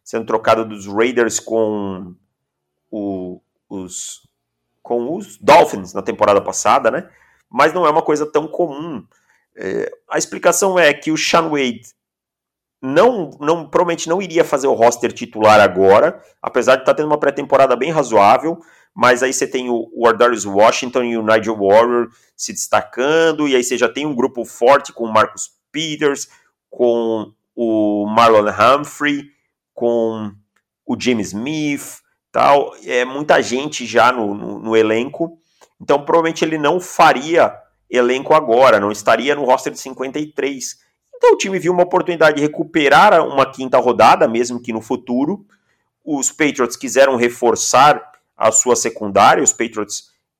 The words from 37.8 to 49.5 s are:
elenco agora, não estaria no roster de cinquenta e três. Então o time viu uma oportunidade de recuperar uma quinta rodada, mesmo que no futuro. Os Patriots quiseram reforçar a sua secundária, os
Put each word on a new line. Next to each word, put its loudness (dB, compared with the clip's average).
elenco 0
agora, 4
não 0
estaria 0
no -6
roster 0
de -18
cinquenta -10
e -6
três. -8
Então 4
o 4
time -4
viu -2
uma 2
oportunidade 0
de -2
recuperar 4
uma 0
quinta -2
rodada, 4
mesmo -4
que -10
no -6
futuro. -4
Os -6
Patriots -2
quiseram 0
reforçar 0
a 0
sua 0
secundária, 2
os 0